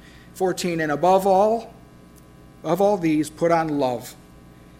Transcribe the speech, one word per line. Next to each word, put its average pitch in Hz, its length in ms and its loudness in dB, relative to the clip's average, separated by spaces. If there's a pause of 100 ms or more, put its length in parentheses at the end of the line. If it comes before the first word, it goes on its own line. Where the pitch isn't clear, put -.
(340)
Fourteen, 180 460 -2
"And 151 120 -2
above 185 340 2
all, 214 480 0 (880)
of 175 180 -2
all 202 160 4
these, 156 320 0
put 170 220 -2
on 160 300 0
love, 120 340 -4 (640)